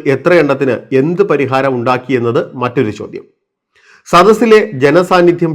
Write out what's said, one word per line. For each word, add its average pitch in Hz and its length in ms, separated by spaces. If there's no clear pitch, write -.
എത്രയെണ്ണത്തിന് 139 600
എന്ത് 170 300
പരിഹാരം 135 480
ഉണ്ടാക്കിയെന്നത് 123 600
മറ്റൊരു 120 380
ചോദ്യം. - 260
സദസ്സിലെ 214 500
ജനസാന്നിധ്യം 175 720